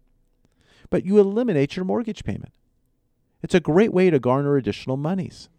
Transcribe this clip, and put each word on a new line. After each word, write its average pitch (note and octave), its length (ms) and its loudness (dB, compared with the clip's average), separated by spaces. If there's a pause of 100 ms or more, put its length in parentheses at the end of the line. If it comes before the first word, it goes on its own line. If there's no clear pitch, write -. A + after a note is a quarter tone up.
(880)
but D#3+ 160 -2
you G3 120 4
eliminate G3 580 2
your F#3 100 -6
mortgage G#3 380 -6
payment. - 300 -10 (880)
It's - 140 -2
a F3+ 40 4
great F#3 340 2
way F#3 160 2
to D3 100 2
garner C#3 380 0
additional B2 400 -4
monies. E3 600 -8